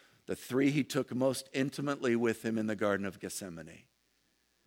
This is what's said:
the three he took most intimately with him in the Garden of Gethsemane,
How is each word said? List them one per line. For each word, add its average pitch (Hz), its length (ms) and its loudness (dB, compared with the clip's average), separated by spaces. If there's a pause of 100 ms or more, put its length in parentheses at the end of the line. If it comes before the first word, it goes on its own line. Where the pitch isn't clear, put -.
(280)
the 98 80 -2
three 135 340 2
he 143 140 4
took 131 320 -2
most 127 380 0
intimately 139 640 0
with 117 300 2
him 113 140 0
in 107 80 0
the 110 80 -2
Garden 98 300 2
of 92 140 -8
Gethsemane, 85 680 -10 (800)